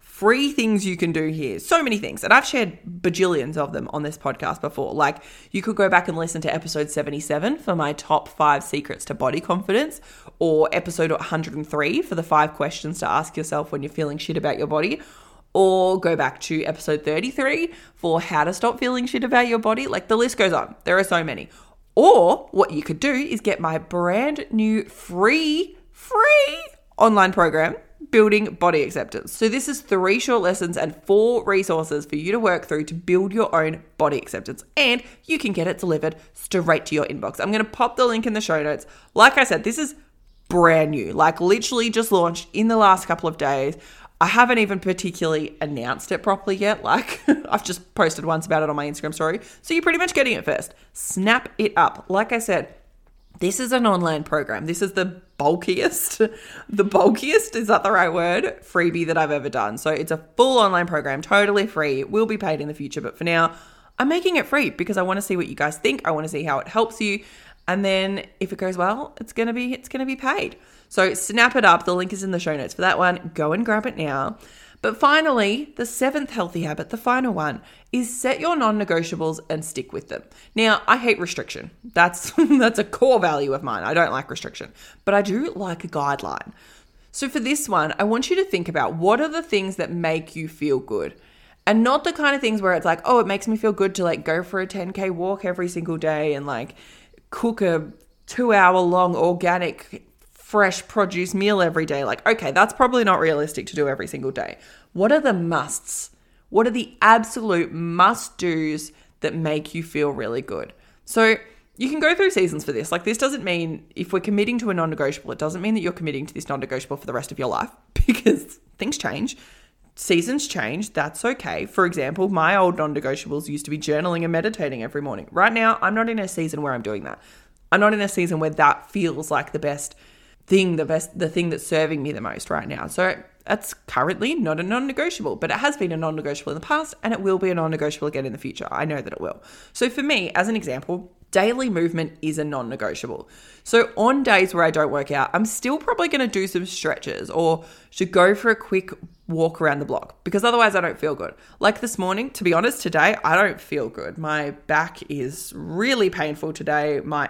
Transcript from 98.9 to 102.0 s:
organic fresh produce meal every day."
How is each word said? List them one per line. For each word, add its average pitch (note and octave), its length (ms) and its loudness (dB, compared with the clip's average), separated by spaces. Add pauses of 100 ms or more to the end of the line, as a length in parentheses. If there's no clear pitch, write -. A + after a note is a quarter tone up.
organic F3 920 -2 (260)
fresh G3 540 0
produce F#3 480 0
meal G3 260 2
every E3 260 2
day." C#3 180 -2